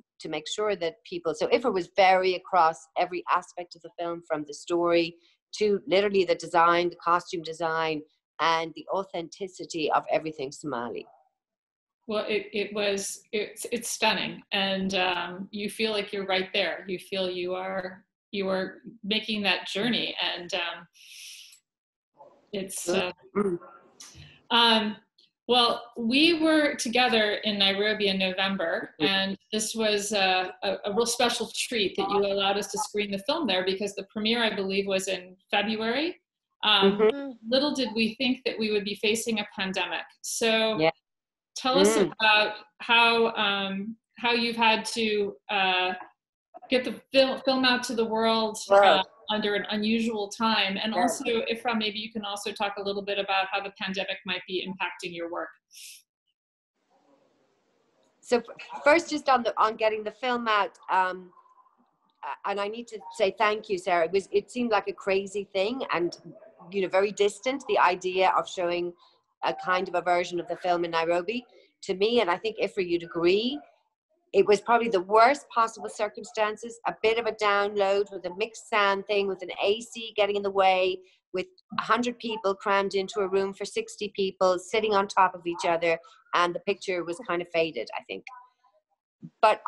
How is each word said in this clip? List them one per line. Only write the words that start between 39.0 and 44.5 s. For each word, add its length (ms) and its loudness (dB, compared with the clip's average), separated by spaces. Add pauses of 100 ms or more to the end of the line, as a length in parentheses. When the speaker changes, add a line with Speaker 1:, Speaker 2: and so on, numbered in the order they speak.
Speaker 2:
a 140 -6
pandemic. 500 -4 (180)
So 560 0
Speaker 1:
Yeah. 120 4 (680)
Speaker 2:
tell 220 0
us 160 6
Speaker 1:
Mm. 240 2
Speaker 2:
about 360 4 (240)
how, 580 4
um, 600 -2 (200)
how 160 0
you've 240 0